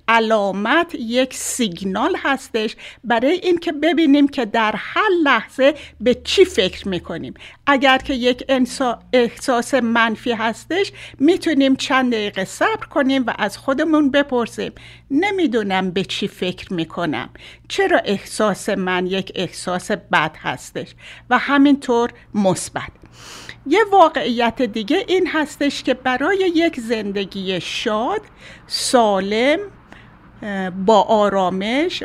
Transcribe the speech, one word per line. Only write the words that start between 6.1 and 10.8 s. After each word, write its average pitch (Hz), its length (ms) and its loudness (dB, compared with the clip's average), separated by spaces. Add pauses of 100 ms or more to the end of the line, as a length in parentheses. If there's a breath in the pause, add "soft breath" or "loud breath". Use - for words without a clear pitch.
چی 359 320 4
فکر 196 420 -2
می‌کنیم. 165 460 -8 (340 loud breath)
اگر 262 300 4
که 269 160 -4
یک 247 360 0
انسا-، 254 480 0 (160)
احساس 240 600 0
منفی 233 580 0
هستش، 233 600 -4 (280 loud breath)